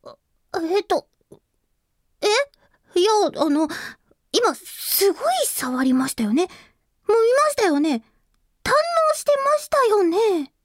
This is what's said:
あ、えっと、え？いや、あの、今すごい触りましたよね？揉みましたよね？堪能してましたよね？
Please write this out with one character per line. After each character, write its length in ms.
あ、 140
え 180
っ 40
と、 220
え？ 40
い 60
や、 60
あ 80
の、 180
今 220
す 580
ご 80
い 20
触 400
り 80
ま 160
し 80
た 60
よ 100
ね？ 120
揉 40
み 60
ま 60
し 60
た 80
よ 140
ね？ 240
堪 60
能 40
し 80
て 80
ま 140
し 100
た 160
よ 180
ね？ 500